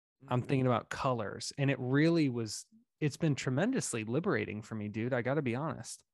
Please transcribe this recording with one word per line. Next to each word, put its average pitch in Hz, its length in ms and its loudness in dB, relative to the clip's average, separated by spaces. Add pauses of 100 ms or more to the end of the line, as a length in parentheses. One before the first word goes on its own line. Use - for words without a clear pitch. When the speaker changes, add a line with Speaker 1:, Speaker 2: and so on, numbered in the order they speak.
(280)
Speaker 1:
I'm 123 140 2
Speaker 2:
Mm-hmm. - 20 -6
Speaker 1:
thinking 131 240 2
about 120 220 2
colors. 110 680 -2
And 139 140 2
it - 80 0
really 147 500 4
was, 117 360 -4 (340)
it's 151 180 0
been 151 180 2
tremendously 143 680 0
liberating 113 580 -2
for 113 140 -10
me, 107 140 -4
dude. 110 240 -2
I 123 100 0
gotta 139 180 0
be 120 140 0
honest. 127 480 -8 (100)